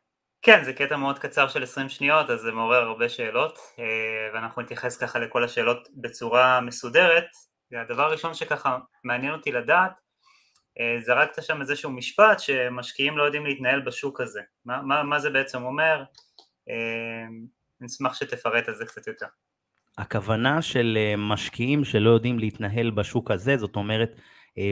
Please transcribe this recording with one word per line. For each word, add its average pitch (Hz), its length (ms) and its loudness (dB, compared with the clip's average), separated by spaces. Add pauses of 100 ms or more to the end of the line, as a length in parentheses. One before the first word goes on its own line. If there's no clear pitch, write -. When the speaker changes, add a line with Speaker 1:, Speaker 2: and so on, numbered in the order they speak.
(420)
Speaker 1:
כן, 202 220 8
זה 131 100 -6
קטע 143 240 -2
מאוד 139 220 -2
קצר 139 280 0
של 135 160 -4
עשרים 135 260 -6
שניות, 147 400 2
אז 117 100 0
זה 113 120 -6
מעורר 113 300 4
הרבה 113 280 -2
שאלות, 120 500 -2 (200)
אה, 120 60 -6 (480)
ואנחנו 113 280 -8
נתייחס 120 360 -8
ככה 120 220 -4
לכל 117 240 -2
השאלות 120 520 -2
בצורה 123 680 4
מסודרת. 160 640 4 (480)
הדבר 117 300 -2
הראשון 156 300 -2
שככה 143 440 -2 (260)
מעניין 127 300 -4
אותי 147 180 -8
לדעת, 139 400 2 (880)
אה, 117 260 -2
זרקת 147 380 2
שם 151 180 -2
איזשהו 143 300 -4
משפט 202 480 4
שמשקיעים 131 760 -2
לא 147 60 4
יודעים 147 220 0
להתנהל 139 360 0
בשוק 131 400 -6
הזה. 104 200 -8 (240)
מה, 123 160 -6
מה, 143 220 0
מה 143 160 0
זה 143 100 0
בעצם 135 340 -2
אומר? 147 400 2 (680)
אה, 113 560 -6 (560)
נשמח 127 320 -6
שתפרט 117 540 -2
על 110 80 -6
זה 110 100 -10
קצת - 220 -16
יותר. 110 180 -12 (720)
Speaker 2:
הכוונה 113 640 0
של, 117 360 0
אה, 107 200 2
משקיעים 117 680 0
שלא 110 260 4
יודעים 117 300 4
להתנהל 110 520 -2
בשוק 107 400 -2
הזה, 113 260 2
זאת 107 180 -4
אומרת, 110 400 -2 (420)
אה, 98 140 0